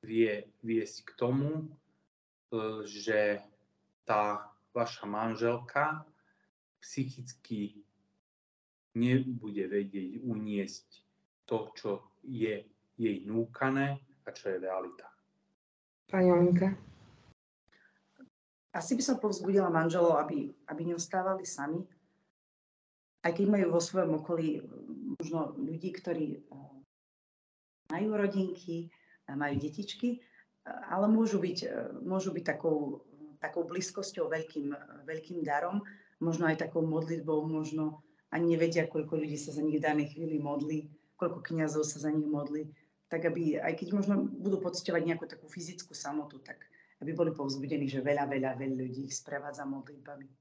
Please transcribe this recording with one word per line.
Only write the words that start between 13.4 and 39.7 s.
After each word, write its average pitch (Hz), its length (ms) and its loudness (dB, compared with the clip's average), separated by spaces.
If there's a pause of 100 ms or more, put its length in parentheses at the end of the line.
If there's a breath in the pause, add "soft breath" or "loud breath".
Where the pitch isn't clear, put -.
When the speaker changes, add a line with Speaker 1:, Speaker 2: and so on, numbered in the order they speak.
Speaker 1:
a - 140 -12
čo 98 160 -4
je 95 80 -2
realita. 92 480 -6 (1040)
Speaker 2:
Pani 185 160 8
Olenka? 180 480 8 (2000 soft breath)
Speaker 3:
Asi 175 240 -2
by - 80 0
som 262 160 2
povzbudila 190 480 4
manželov, 165 480 6
aby, 147 320 0 (200)
aby 156 140 -6 (100)
neostávali 185 520 -2
sami. 156 360 -4 (1400)
Aj 170 100 2
keď 190 160 4
majú 202 180 6 (100)
vo 170 40 6
svojom 165 380 2
okolí, 160 460 0 (560)
možno 160 400 -2
ľudí, 165 320 -4
ktorí, 160 480 -4
e, - 160 -20 (1400)
majú 190 240 2
rodinky, 180 720 0
e, - 480 -20
majú 143 240 0
detičky, 196 560 -4
e, - 20 -14 (480 soft breath)
ale - 400 0
môžu 220 320 6
byť, 175 240 0
e, - 60 -4 (320)
môžu 190 320 -2
byť 170 160 -4
takou, 151 560 0 (340)
takou 165 300 -4
blízkosťou 175 640 -4
veľkým, 156 400 -4 (320)
veľkým 160 400 -6
darom, 170 400 0 (400 loud breath)
možno 165 240 2
aj 156 160 2
takou 165 160 0
modlitbou, 160 640 0
možno 156 560 -2 (320 soft breath)
ani 170 240 4
nevedia, 165 320 4
koľko 156 320 -2
ľudí 151 160 -4
sa - 160 -8
za 151 80 -4
nich 151 180 2